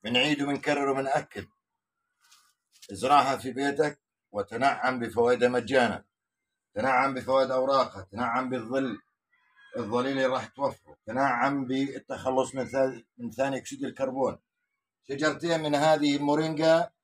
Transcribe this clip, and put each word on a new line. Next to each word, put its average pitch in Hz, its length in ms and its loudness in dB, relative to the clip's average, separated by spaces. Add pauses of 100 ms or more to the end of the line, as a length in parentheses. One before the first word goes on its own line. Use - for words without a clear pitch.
بنعيد 139 400 2
وبنكرر 143 460 0
وبنأكد، 135 580 -2 (1500)
ازرعها 131 440 4
في 127 160 -8
بيتك 143 480 -2 (320)
وتنعم 127 680 -2
بفوائدها 120 480 2
مجانا. 120 560 2 (720)
تنعم 127 400 0
بفوائد 131 360 2
أوراقها، 131 640 0
تنعم 123 380 -4
بالظل، 123 480 -4 (800)
الظليل 123 360 -2
اللي 135 140 0
راح 123 200 -2
توفره، - 500 -6 (100)
تنعم 131 580 0
بالتخلص 131 920 -2
من 131 100 -4
ثا-، 131 380 -2 (160)
من 120 120 -10
ثاني 135 260 -2
أكسيد 139 280 -10
الكربون. 131 540 -4 (720)
شجرتين 156 540 -2
من 147 120 0
هذه 147 420 4
المورينجا 156 760 2 (140)